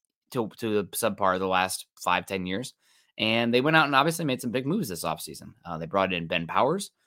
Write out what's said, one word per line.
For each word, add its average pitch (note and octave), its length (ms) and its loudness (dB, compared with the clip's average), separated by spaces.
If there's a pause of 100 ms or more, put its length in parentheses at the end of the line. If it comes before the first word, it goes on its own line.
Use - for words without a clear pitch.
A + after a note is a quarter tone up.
(320)
to, A2+ 260 -2
to G#2+ 240 0
the - 60 -2
subpar G2 520 0
the F#2+ 80 0
last F#2 380 0 (120)
five, F2+ 280 0
ten F#2+ 200 -4
years, G2 280 -4 (440)
and A#2 360 2
they B2 80 4
went D#3 160 4
out D3+ 80 6
and C#3+ 100 2
obviously D#3+ 300 2
made B2+ 160 -2
some A#2+ 100 -6
big B2+ 160 -2
moves E3 220 -2
this E2+ 160 -6
offseason. D#2+ 480 -8 (100)
Uh, E2 140 -8
they E2 80 -6
brought F#2+ 260 2
in E2+ 160 -4
Ben E2+ 200 -2
Powers, C3 440 0 (160)